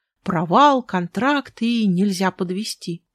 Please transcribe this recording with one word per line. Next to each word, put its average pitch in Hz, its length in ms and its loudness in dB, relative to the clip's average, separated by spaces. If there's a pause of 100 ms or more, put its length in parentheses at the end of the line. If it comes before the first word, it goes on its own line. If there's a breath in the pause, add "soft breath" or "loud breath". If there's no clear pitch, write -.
(240)
провал, 208 580 2
контракт 254 800 -4
и 226 240 0
нельзя 185 460 0
подвести. 180 720 -8 (100)